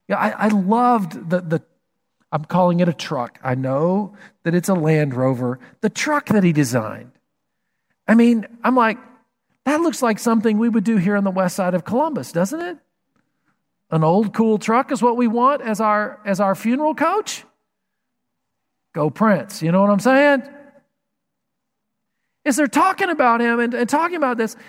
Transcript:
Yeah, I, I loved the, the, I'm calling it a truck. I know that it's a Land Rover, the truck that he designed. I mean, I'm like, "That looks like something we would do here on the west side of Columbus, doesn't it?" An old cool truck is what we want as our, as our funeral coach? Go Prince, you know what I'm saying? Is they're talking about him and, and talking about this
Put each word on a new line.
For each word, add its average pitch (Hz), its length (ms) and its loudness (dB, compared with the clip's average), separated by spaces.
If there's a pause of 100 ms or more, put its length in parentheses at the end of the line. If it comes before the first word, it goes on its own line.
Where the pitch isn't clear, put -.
Yeah, 196 80 -2
I, 214 300 -2
I - 20 2
loved 214 800 0
the, 180 140 -2
the, 165 200 -4 (720)
I'm 156 140 -6
calling 175 340 2
it 175 80 2
a 165 60 -2
truck. - 480 -8
I 127 120 -2
know 156 600 -2 (300)
that 170 100 0
it's 180 160 0
a 190 40 4
Land 156 380 2
Rover, 127 480 -2 (220)
the 214 80 0
truck 294 380 -4
that 208 160 2
he 170 100 4
designed. 117 560 -2 (960)
I 214 80 4
mean, 233 320 4 (180)
I'm 233 100 2
like, 240 220 2 (680)
"That 302 160 0
looks 320 180 -2
like 226 180 0
something 226 380 0
we 233 140 0
would 220 120 0
do 226 140 0
here 202 180 0
on 202 100 0
the 196 60 0
west 185 240 -2
side 180 200 -2
of 170 100 -2
Columbus, 247 480 -4
doesn't 196 260 -2
it?" 339 200 -10 (1120)
An 160 120 0
old 190 300 2
cool 220 260 0
truck 240 320 0
is 202 120 -4
what 240 160 0
we 240 100 0
want 247 320 0
as 220 180 -6
our, 208 460 -2
as 196 160 -2
our 196 140 2
funeral 269 400 -2
coach? - 500 -4 (1500)
Go 151 160 -2
Prince, - 500 0
you 160 100 -2
know 190 120 4
what 202 80 2
I'm 202 100 2
saying? 269 420 4 (2000)
Is 285 120 0
they're 294 100 2
talking 370 440 0
about 240 320 2
him 233 180 0
and, 240 140 -2
and 240 160 -2
talking 339 260 0
about 254 220 -2
this 220 180 -4 (120)